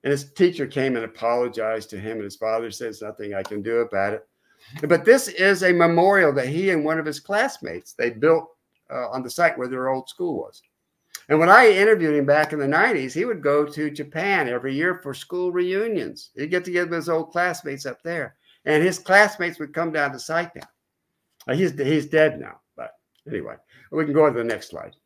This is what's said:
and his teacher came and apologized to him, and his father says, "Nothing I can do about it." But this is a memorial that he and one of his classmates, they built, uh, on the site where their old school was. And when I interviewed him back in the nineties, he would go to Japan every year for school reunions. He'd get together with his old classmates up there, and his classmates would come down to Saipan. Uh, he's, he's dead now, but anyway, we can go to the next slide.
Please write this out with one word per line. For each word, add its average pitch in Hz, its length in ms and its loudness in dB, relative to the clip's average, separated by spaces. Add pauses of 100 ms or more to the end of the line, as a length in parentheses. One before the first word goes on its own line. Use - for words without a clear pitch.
and 135 80 -2
his 139 220 -4
teacher 175 320 2
came 135 300 -2
and 113 100 -4
apologized 113 840 -2
to 98 80 -12
him, 110 140 -8
and 107 100 -8
his 101 120 -12
father 113 360 -4
says, 110 300 -10
"Nothing 104 320 -12
I 98 100 -4
can 104 180 -10
do 113 160 -2
about 104 360 -2
it." - 140 -12 (600)
But 165 180 2
this 247 220 6
is 190 360 2
a 180 80 4
memorial 170 640 4
that 131 140 0
he 180 240 0
and 156 120 0
one 156 140 0
of 156 80 -4
his 147 140 -6
classmates, 202 760 -6
they 120 160 -2
built, 147 400 2 (400)
uh, 127 200 -6
on 127 120 -6
the 127 80 -10
site 160 280 0
where 127 100 -4
their 127 220 -4
old 131 200 -4
school 170 280 -6
was. - 260 -12 (680)
And 156 100 4
when 170 100 4
I 226 200 10
interviewed 190 460 4
him 143 100 2
back 151 280 2
in 151 60 -4
the 139 80 -2
nineties, 156 460 0
he 180 120 -2
would 208 160 -6
go 147 240 2
to 151 260 -6
Japan 160 560 -4
every 123 260 -4
year 175 220 -2
for 147 180 -12
school 180 380 -6
reunions. 180 840 -4
He'd 151 160 -6
get 180 140 -2
together 175 240 -2
with 170 80 -4
his 165 120 -6
old 160 220 -2
classmates 165 540 -4
up 123 180 -10
there, 165 320 -8 (300)
and 151 180 4
his - 160 0
classmates 190 580 2
would 151 160 -12
come 165 180 -4
down 143 200 -2
to 131 60 -14
Saipan. 165 500 -8 (800)
Uh, 127 60 -2
he's, 175 180 0
he's 143 340 -2
dead 156 340 2
now, - 200 -16 (160)
but - 160 -14 (360)
anyway, 78 280 -10 (360)
we 156 140 -2
can 147 80 -4
go 151 140 6
to 117 100 0
the 120 60 -4
next 113 260 -6
slide. - 260 -14 (100)